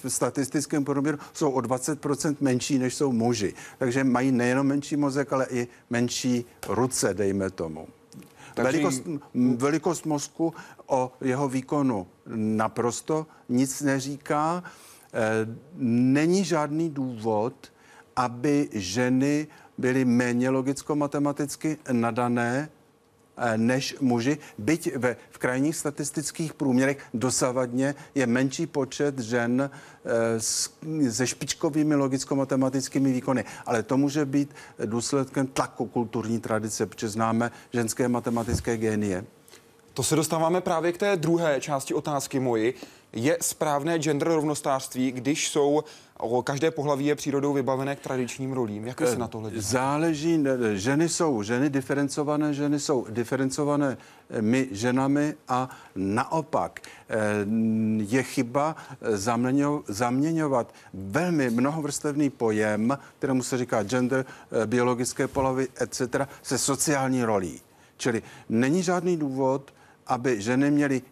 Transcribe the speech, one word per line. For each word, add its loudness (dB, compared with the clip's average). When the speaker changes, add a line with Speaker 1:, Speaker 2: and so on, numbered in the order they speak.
Speaker 1:
v -6
statistickém -2
průměru 0
jsou 0
o 0
dvacet -2
procent -2
menší, 2
než 0
jsou 0
muži. 2
Takže 2
mají 2
nejenom 2
menší -2
mozek, 0
ale 0
i -2
menší 0
ruce, 0
dejme 0
tomu. -8
Speaker 2:
Takže 0
Speaker 1:
Velikost, 0
Speaker 2:
jim -6
Speaker 1:
m, 4
velikost 0
mozku -2
o 0
jeho 0
výkonu 0
naprosto 0
nic 2
neříká. 0
Eh, 0
není 4
žádný 0
důvod, -2
aby 0
ženy 0
byly 2
méně 2
logicko-matematicky -2
nadané, 0
eh, 0
než 0
muži, 2
byť -2
ve, 0
v -20
krajních 0
statistických -6
průměrech 2
dosavadně 0
je 2
menší 0
počet -2
žen, 0
eh, 2
s, -2
se 0
špičkovými 0
logicko-matematickými 2
výkony. 0
Ale 2
to 0
může 2
být 0
důsledkem 0
tlaku -2
kulturní -2
tradice, -2
protože -4
známe 0
ženské 0
matematické 0
génie. 0
Speaker 2:
To -2
se 2
dostáváme 2
právě 0
k -4
té 2
druhé 2
části -4
otázky -2
moji. 2
Je 2
správné 0
gender 0
rovnostářství, 0
když -2
jsou, 4
o, 0
každé 0
pohlaví 0
je 2
přírodou 0
vybavené 0
k -16
tradičním -4
rolím? -4
Jak -8
vy 4
se 2
Speaker 1:
Eh, -4
Speaker 2:
na -4
tohle -8
díváte? -6
Speaker 1:
záleží, 0
ne, 2
ženy 2
jsou 0
ženy 0
diferencované, 0
ženy 0
jsou 0
diferencované, 0
eh, -4
my 2
ženami 2
a 0
naopak. -2
Eh, -2
je 0
chyba, -2
eh, 0
zaměňo-, 0
zaměňovat 0
velmi 0
mnohovrstevný 0
pojem, 0
kterému 0
se -2
říká 0
gender, 0
eh, -2
biologické 0
pohlaví, 0
et -4
cetera, -2
se -2
sociální 2
rolí. 0
Čili 0
není 2
žádný 0
důvod, -2
aby 0
ženy 2
měly 2